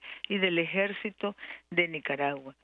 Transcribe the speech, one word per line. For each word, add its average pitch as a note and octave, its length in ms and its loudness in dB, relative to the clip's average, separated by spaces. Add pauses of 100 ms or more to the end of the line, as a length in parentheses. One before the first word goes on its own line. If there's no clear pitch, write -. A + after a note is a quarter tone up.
(280)
y G3+ 100 0
del F#3 220 4
Ejército G3 760 0 (360)
de E3+ 160 4
Nicaragua. C#3 640 -2 (100)